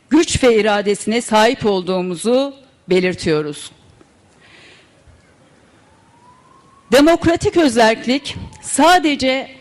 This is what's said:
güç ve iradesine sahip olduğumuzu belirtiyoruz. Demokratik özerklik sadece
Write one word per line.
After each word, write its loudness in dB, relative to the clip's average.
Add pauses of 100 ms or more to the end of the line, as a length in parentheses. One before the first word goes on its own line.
güç 0
ve 4
iradesine -2
sahip 0
olduğumuzu -2 (360)
belirtiyoruz. -4 (3250)
Demokratik 2
özerklik 0 (260)
sadece 0